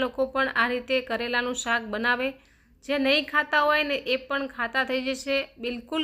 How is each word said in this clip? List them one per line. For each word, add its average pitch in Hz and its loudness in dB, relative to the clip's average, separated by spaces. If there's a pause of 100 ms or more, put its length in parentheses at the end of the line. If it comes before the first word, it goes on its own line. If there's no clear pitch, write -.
લોકો 254 -2 (100)
પણ 269 0
આ 233 4
રીતે 247 -2 (140)
કરેલાનું 240 -2
શાક 233 0
બનાવે. 247 0 (560)
જે 285 0
નહીં 285 4
ખાતા 294 2
હોય 302 4
ને, 285 -2 (160)
એ - 2 (120)
પણ 277 -2
ખાતા 247 0
થઈ 262 0
જશે. 269 -2 (260)
બિલકુલ 247 -4